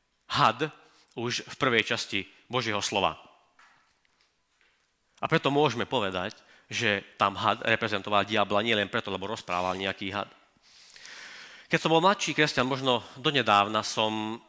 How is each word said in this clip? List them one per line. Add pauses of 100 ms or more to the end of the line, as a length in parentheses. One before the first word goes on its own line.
(340)
had (440)
už
v
prvej (100)
časti (200)
Božieho
slova. (2000)
A
preto
môžeme
povedať, (340)
že (160)
tam
had
reprezentoval
diabla
nielen
preto,
lebo
rozprával
nejaký
had. (1400)
Keď
som
bol
mladší
kresťan,
možno (160)
donedávna
som